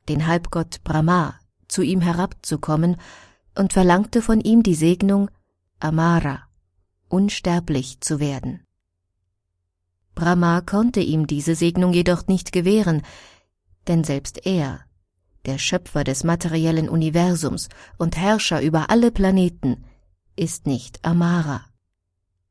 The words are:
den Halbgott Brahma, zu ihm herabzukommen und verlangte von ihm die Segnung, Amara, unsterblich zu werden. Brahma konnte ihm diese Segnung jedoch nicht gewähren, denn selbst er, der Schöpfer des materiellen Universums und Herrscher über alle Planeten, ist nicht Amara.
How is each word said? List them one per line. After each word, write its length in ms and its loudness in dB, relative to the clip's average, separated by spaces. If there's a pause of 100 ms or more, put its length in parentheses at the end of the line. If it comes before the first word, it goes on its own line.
den 180 0
Halbgott 560 -4
Brahma, 520 0 (320)
zu 140 -4
ihm 200 0
herabzukommen 960 -2 (580)
und 180 0
verlangte 480 4
von 200 2
ihm 200 4
die 140 4
Segnung, 560 2 (480)
Amara, 640 0 (640)
unsterblich 920 -2
zu 180 -4
werden. 440 -6 (1500)
Brahma 480 2
konnte 380 0
ihm 260 0
diese 300 -2
Segnung 380 2
jedoch 340 2
nicht 240 -2
gewähren, 500 2 (840)
denn 160 2
selbst 420 -8
er, 360 -4 (640)
der 120 -4
Schöpfer 460 -4
des 200 -4
materiellen 680 0
Universums 800 0 (280)
und 200 -2
Herrscher 440 0
über 280 0
alle 220 4
Planeten, 720 0 (520)
ist 300 -6
nicht 400 -6
Amara. 600 0 (840)